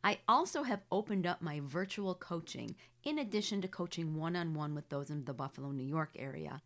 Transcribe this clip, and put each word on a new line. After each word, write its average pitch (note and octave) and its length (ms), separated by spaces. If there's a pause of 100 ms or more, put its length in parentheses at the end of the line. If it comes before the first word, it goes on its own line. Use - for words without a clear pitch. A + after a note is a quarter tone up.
I G3+ 240
also C#4+ 340
have A#3+ 300
opened G3+ 340
up F3 160
my D3 220
virtual F#3 500
coaching E3 640 (280)
in D4+ 140
addition G#3 460
to G3+ 40
coaching E3+ 460
one-on-one D#3 640
with D3 140
those C#3+ 200
in D3 160
the C3+ 80
Buffalo, C3+ 380
New C3+ 140
York D3+ 300
area. C#3 500